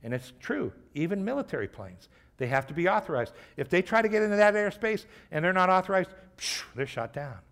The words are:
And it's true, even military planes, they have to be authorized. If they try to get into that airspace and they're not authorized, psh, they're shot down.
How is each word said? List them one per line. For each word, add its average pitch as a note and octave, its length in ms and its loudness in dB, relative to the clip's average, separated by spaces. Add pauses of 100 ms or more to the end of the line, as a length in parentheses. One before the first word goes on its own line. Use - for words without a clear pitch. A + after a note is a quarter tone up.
And A#2 100 -6
it's B2+ 280 -6
true, - 320 -4 (220)
even F#3 300 -2
military G3 440 -4
planes, F#2 400 -16 (300)
they B2+ 80 -2
have C3 200 0
to D3+ 80 -12
be E3+ 140 0
authorized. F3 460 -2 (220)
If C#3 120 -4
they F3 140 4
try A3 200 2
to A3 60 2
get G#3+ 140 2
into G#3 140 2
that G#3 180 6
airspace G#3 500 -2 (260)
and D3+ 140 -2
they're F3+ 80 4
not F#3 180 4
authorized, F#3 400 2 (280)
psh, - 240 -6 (120)
they're C3 120 -4
shot A#2 260 -6
down. C#3+ 260 -10 (140)